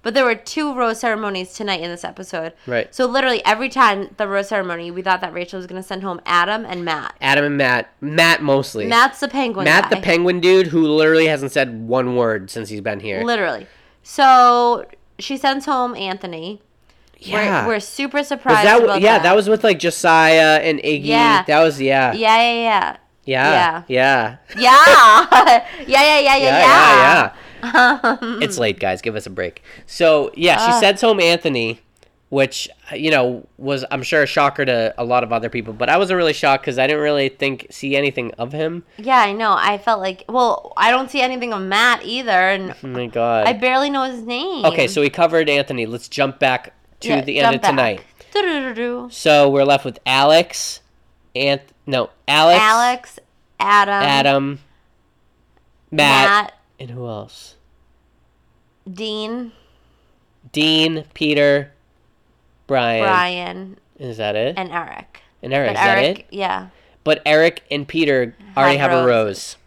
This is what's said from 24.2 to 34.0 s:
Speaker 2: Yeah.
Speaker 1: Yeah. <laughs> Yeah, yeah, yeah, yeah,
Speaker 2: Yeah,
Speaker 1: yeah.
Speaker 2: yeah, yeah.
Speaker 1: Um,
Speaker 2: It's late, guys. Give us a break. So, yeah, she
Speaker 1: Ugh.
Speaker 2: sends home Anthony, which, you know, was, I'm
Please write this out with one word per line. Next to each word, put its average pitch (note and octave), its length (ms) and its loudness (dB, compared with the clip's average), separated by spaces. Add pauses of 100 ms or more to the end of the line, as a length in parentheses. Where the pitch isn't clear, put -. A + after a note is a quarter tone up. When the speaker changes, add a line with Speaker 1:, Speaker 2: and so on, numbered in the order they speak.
Speaker 2:
Yeah. - 20 -8
Speaker 1:
Yeah. C#4 1040 8 (140)
<laughs> C#4+ 80 -14
Yeah, C4+ 160 2
yeah, D4+ 160 4
yeah, - 20 -
yeah, C#4 160 4
Speaker 2:
Yeah, C4+ 220 2
Speaker 1:
yeah. - 20 4
Speaker 2:
yeah, - 720 6 (300)
yeah. B3 580 2
Speaker 1:
Um, A#3 220 -6
Speaker 2:
It's D#3+ 160 -6
late, G#2+ 200 -2
guys. F#2 220 -4
Give A2 160 -8
us G#2 80 -10
a G#2 60 -16
break. F2+ 320 -10 (240)
So, D#3 480 0
yeah, F3 320 2
she A#3+ 60 2
Speaker 1:
Ugh. A#3 80 2
Speaker 2:
sends G3+ 200 2
home A3 180 2
Anthony, D3 640 -2 (480)
which, C3+ 400 -2 (240)
you D3+ 180 -4
know, B2+ 360 0 (100)
was, C3 340 -6
I'm C3+ 120 -6